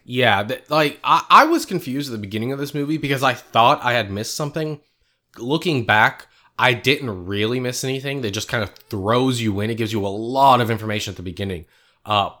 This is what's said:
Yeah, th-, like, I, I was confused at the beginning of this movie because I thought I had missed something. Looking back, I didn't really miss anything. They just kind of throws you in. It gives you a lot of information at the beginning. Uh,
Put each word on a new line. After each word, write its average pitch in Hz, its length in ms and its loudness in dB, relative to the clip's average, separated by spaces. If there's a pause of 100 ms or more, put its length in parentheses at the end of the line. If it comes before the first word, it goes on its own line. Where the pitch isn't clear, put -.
Yeah, 120 380 2
th-, 113 260 -8
like, 151 340 0
I, 160 260 2
I 220 160 10
was 330 200 0
confused 143 440 -6
at - 20 -12
the 113 80 -6
beginning 107 320 -4
of 139 80 -6
this 143 160 -8
movie 147 220 -2
because 139 260 -2
I 127 100 2
thought 123 500 2
I 123 100 0
had 110 180 -2
missed 104 240 -6
something. 151 440 -6 (580)
Looking 135 480 -2
back, 110 420 2 (300)
I 123 160 4
didn't 117 520 -2
really 107 340 -2
miss 123 240 -4
anything. 135 380 -6
They 107 100 -4
just 104 160 -6
kind 117 160 -2
of 95 100 -4
throws 117 680 0
you 101 180 0
in. 104 100 -2
It 117 60 -4
gives 107 160 -2
you 104 140 -2
a - 20 -2
lot 123 540 4
of 113 100 0
information 107 400 -4
at 87 60 -14
the 87 60 -12
beginning. 90 420 -8 (400)
Uh, 101 240 2 (100)